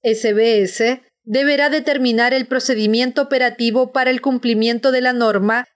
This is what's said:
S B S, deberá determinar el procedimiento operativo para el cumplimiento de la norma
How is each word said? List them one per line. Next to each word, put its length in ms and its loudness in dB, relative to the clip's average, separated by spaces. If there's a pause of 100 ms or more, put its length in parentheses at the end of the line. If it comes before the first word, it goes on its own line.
S 300 0
B 300 2
S, 400 -2 (200)
deberá 480 0
determinar 640 0
el 140 -2
procedimiento 760 0
operativo 680 0
para 180 0
el 100 -2
cumplimiento 720 0
de 120 0
la 100 0
norma 520 0 (120)